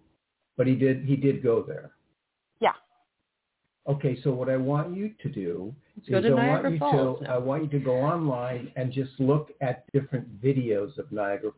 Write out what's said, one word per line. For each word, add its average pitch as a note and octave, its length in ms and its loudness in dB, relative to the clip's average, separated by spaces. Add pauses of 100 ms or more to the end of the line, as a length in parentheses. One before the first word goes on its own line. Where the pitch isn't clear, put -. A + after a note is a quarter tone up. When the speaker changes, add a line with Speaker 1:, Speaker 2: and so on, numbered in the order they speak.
(560)
Speaker 1:
But B2+ 100 2
he C3 80 4
did, C3 300 2
he C3+ 120 2
did C#3 260 2
go A2+ 200 4
there. - 280 -12 (680)
Speaker 2:
Yeah. A3 120 4 (1160)
Speaker 1:
Okay, C#3+ 340 0
so C#3 100 0
what B2+ 160 -2
I C3 80 2
want D3 400 -2
you G#3+ 160 -6 (100)
to D3 60 -4
do F#2+ 440 -6 (240)
Speaker 3:
Let's - 120 -20
go - 100 2
Speaker 1:
is - 60 0
Speaker 3:
to A#3 60 6
Speaker 1:
I - 40 6
want - 120 4 (180)
Speaker 3:
Niagara F3 80 2
Speaker 1:
you D#3 60 0
Speaker 3:
Falls C#3 400 2
Speaker 1:
to, - 60 -8
Speaker 3:
now. B2+ 100 -4
Speaker 1:
I B2 40 2
want C3+ 240 -2
you C#3+ 160 -2
to C3 60 -2
go B2+ 120 2
online C3 800 -2
and B2+ 180 -4
just C3 280 -4
look C#3+ 300 2 (100)
at B2+ 320 -4
different A#2 500 -4
videos A#2 560 0
of G2+ 140 -10
Niagara G#2 460 -4